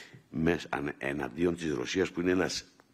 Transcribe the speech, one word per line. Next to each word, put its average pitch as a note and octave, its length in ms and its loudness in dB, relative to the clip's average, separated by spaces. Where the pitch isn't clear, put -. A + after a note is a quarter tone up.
μες-, D#2+ 400 2
αν-, C#2+ 280 -2
εναντίον C#2+ 580 0
της E2 180 -2
Ρωσίας, E2 380 0
που E2+ 100 -4
είναι F2+ 100 4
ένας F2+ 340 2